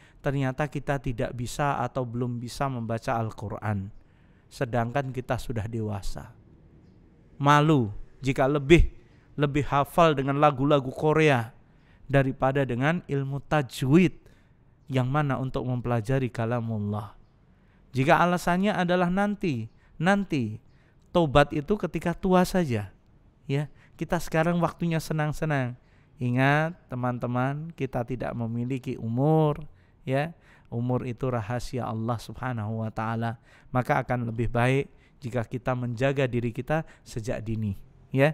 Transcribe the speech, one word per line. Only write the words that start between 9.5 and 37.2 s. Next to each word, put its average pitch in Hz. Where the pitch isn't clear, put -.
hafal 156
dengan 139
lagu-lagu 143
Korea 147
daripada 135
dengan 135
ilmu 139
tajwid, 147
yang 127
mana 139
untuk 131
mempelajari 123
kalamullah. 110
Jika 151
alasannya 180
adalah 180
nanti, 180
nanti, 160
tobat 147
itu 175
ketika 175
tua 185
saja. 120
Ya, 143
kita 170
sekarang 165
waktunya 165
senang-senang. 151
Ingat, 139
teman-teman, 123
kita 131
tidak 120
memiliki 120
umur, 147
ya. 143
Umur 123
itu 127
rahasia 120
Allah 113
Subhanahu 113
wa 110
taala. 113
Maka 131
akan 123
lebih 113
baik 127
jika 113
kita 127
menjaga 127
diri 120
kita 151
sejak 113